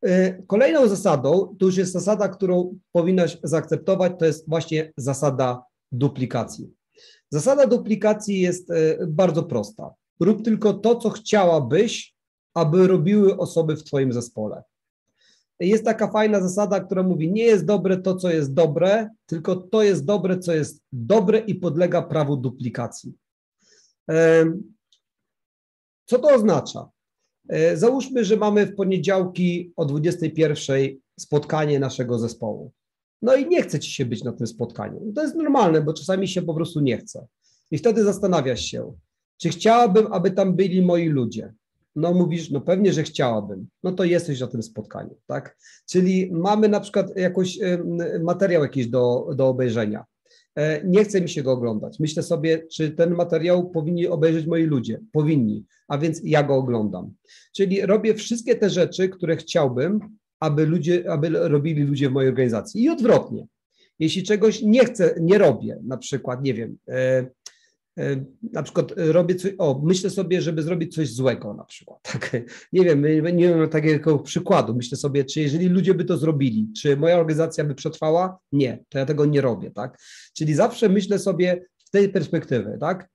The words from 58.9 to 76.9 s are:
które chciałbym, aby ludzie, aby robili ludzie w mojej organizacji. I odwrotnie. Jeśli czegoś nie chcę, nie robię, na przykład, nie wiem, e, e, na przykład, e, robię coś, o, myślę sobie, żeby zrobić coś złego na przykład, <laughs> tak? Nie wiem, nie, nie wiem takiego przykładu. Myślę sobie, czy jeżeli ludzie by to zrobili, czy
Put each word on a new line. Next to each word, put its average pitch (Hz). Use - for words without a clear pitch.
które 165
chciałbym, 151
aby 156
ludzie, 175
aby 160
robili 160
ludzie 143
w -
mojej 135
organizacji. 120
I 269
odwrotnie. 156
Jeśli 160
czegoś 214
nie 226
chcę, 180
nie 175
robię, 123
na 127
przykład, 127
nie 135
wiem, 107
e, 127
e, 139
na 156
przykład, -
e, 160
robię 175
coś, 185
o, 143
myślę 185
sobie, 180
żeby 156
zrobić 170
coś 147
złego 113
na -
przykład, -
<laughs> -
tak? -
Nie 185
wiem, 147
nie, 156
nie 175
wiem 160
takiego 156
przykładu. 151
Myślę 123
sobie, 139
czy 151
jeżeli 156
ludzie 180
by 170
to 180
zrobili, 131
czy 143